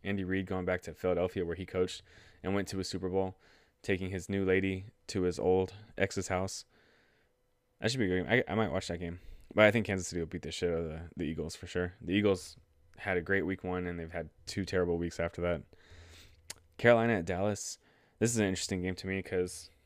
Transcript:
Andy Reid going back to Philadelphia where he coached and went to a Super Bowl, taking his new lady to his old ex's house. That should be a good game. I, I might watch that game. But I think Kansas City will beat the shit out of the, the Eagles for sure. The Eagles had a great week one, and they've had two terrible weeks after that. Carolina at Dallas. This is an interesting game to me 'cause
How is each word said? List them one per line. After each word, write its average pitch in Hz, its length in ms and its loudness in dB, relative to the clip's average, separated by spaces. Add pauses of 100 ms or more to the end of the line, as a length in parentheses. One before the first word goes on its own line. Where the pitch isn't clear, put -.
Andy 98 200 -2
Reid 95 240 -2
going 92 180 -2
back 90 180 0
to 80 120 -10
Philadelphia 90 500 0
where 82 100 -4
he 90 120 -8
coached - 340 -2 (400)
and 95 140 0
went 98 140 0
to 95 100 -4
a 92 40 -2
Super 92 260 -6
Bowl, 95 280 0 (440)
taking 92 280 0
his 92 200 -6
new 98 140 2
lady 95 420 2 (220)
to 92 160 0
his 90 160 0
old 92 340 4 (240)
ex's 95 300 -2
house. 95 380 -4 (1120)
That 110 100 2
should 131 100 -2
be 110 60 2
a - 40 2
good 90 180 2
game. 120 200 4
I, - 40 -6
I 95 40 -2
might 107 160 0
watch 92 160 -2
that 87 120 -6
game. 87 200 -6 (340)
But 107 120 8
I 107 60 10
think 110 140 4
Kansas 95 220 -2
City 87 140 -4
will 82 60 -2
beat 80 160 -8
the 80 80 -8
shit - 180 0
out 82 100 2
of 82 60 -2
the, 80 160 -8 (160)
the 85 60 -2
Eagles 78 320 -4
for - 100 -14
sure. 87 360 -4
The 85 120 -2
Eagles 101 440 2 (400)
had 95 200 -2
a 87 40 0
great 92 240 2
week 92 180 -4
one, 90 240 -2
and 87 120 -6
they've 82 120 -10
had 82 180 -8 (160)
two - 180 -4
terrible 87 340 2
weeks 85 220 -4
after 85 220 -4
that. 87 220 0 (1120)
Carolina 117 360 6
at 87 120 0
Dallas. 95 520 -2 (420)
This 117 120 4
is 120 60 0
an 107 80 6
interesting 92 360 0
game 92 140 -2
to - 120 -8
me 95 140 -2
'cause - 500 -4 (140)